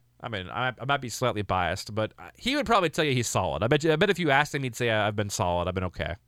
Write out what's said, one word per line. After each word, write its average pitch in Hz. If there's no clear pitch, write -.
I 120
mean, 95
I, 117
I 120
might 139
be 127
slightly 107
biased, 92
but 107
I, 87
he 262
would 285
probably 196
tell -
you 147
he's 120
solid. 87
I 113
bet 143
you, 160
I 151
bet 202
if 190
you 165
asked 143
him, 139
he'd 127
say, 120
"I've 107
been 104
solid. 87
I've 90
been 92
okay." 85